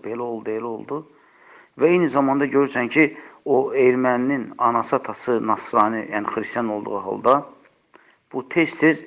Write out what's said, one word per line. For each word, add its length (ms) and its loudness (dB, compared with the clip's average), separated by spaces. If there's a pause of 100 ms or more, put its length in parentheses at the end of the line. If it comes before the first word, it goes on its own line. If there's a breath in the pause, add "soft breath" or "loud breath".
belə 180 -8
oldu, 320 -6
elə 160 -6
oldu. 300 -8 (800 soft breath)
Və 100 2
eyni 200 0
zamanda 360 0
görürsən 480 0
ki, 140 4 (380 loud breath)
o 280 2
erməninin 840 2
anası, 380 2
atası 520 -2
nasrani, 640 0
yəni 180 -2
xristian 400 -4
olduğu 360 -4
halda 300 4 (1000 soft breath)
bu 160 -6
tez-tez 580 2